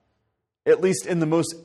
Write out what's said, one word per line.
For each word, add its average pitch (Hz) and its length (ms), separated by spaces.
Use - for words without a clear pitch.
at 151 160
least 190 240
in 170 140
the 160 60
most 160 400